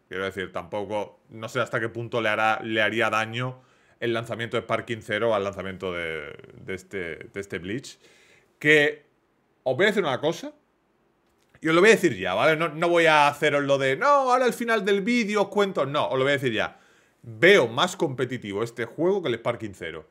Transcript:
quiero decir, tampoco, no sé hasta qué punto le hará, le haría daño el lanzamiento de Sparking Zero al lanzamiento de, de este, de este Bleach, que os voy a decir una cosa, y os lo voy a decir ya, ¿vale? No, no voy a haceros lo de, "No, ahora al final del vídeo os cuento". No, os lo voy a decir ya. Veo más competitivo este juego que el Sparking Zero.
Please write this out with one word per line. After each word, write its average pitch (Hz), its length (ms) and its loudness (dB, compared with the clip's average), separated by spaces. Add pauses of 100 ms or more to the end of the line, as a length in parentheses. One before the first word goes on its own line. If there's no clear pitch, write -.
quiero 95 160 -6
decir, 95 280 -6
tampoco, 101 760 -8
no 110 220 -14
sé 131 100 -2
hasta 117 200 -4
qué 110 100 -4
punto 117 320 -4
le 110 80 2
hará, 107 320 2
le 110 180 -2
haría 110 300 2
daño 117 520 -4 (380)
el 120 120 -2
lanzamiento 117 460 -4
de 110 60 -4
Sparking 110 380 -4
Zero 110 320 0
al 98 100 0
lanzamiento 92 500 -6
de, 80 420 -8 (240)
de 95 140 -10
este, 98 240 -12 (340)
de 98 80 -8
este 98 180 -8
Bleach, 98 400 -10 (600)
que 147 480 4 (560)
os 131 140 -2
voy 180 80 2
a 214 40 4
decir 202 140 0
una 131 180 -2
cosa, 285 320 -4 (1080)
y 151 80 -2
os 165 60 4
lo 170 60 6
voy 208 100 8
a - 20 10
decir 180 260 2
ya, 92 160 -2
¿vale? 143 220 4
No, 165 120 -2
no 160 220 -2
voy 170 160 4
a 151 200 8
haceros 143 360 0
lo 139 160 2
de, 135 180 0
"No, 214 100 -2
ahora 262 380 4
al 233 80 2
final 226 320 -2
del 202 160 0
vídeo 208 420 0
os 196 60 -2
cuento". 196 380 0
No, 139 220 -2
os 131 100 -2
lo 131 60 2
voy 143 80 2
a 143 40 2
decir 127 160 -2
ya. 95 260 -2 (440)
Veo 127 460 4
más 147 280 -2
competitivo 120 640 -4
este 117 220 -6
juego 180 380 -2
que 156 60 -6
el 117 80 -2
Sparking 107 380 -6
Zero. 80 360 -12